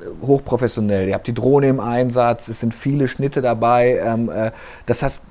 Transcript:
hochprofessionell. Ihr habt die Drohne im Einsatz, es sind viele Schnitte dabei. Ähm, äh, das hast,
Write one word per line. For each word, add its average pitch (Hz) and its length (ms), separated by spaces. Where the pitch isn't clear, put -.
hochprofessionell. 113 840
Ihr 98 60
habt 104 120
die 120 80
Drohne 135 340
im 131 120
Einsatz, 120 680
es 113 120
sind 113 140
viele 139 340
Schnitte 139 340
dabei. 120 560
Ähm, 113 320
äh, 110 220
das - 160
hast, 139 280